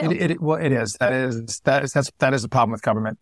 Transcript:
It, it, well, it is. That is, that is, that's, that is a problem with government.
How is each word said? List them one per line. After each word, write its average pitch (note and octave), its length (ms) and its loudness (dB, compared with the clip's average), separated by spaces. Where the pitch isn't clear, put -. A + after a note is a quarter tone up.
It, F3 200 0
it, E3+ 80 -4
well, D#3+ 240 0
it C#3 60 2
is. A2+ 300 0
That B2 120 2
is, A#2+ 520 -4
that C#3 180 2
is, C#3 100 -4
that's, C#3+ 260 0
that C3+ 160 2
is A#2 100 -2
a A2+ 40 -6
problem A#2+ 220 2
with A2 120 -6
government. A2 400 -2